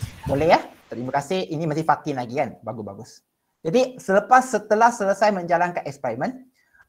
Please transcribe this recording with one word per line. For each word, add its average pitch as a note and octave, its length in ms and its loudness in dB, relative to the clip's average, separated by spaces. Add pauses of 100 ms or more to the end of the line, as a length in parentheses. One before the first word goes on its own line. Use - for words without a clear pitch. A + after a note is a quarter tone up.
(240)
Boleh D3+ 320 4
ya? D#4+ 40 4 (280)
Terima B2 240 -10
kasih. F3 320 -2
Ini E3 240 -4
masih D3+ 160 -2
Fatin D3 320 0
lagi B2 240 -4
kan? A#2+ 240 -4
Bagus, A2 200 -10
bagus. G2+ 260 -14 (500)
Jadi B3+ 400 0
selepas, G#3 480 4
setelah G#3+ 400 2
selesai G#3 400 0
menjalankan F3 560 0
eksperimen, C#3 640 -6 (400)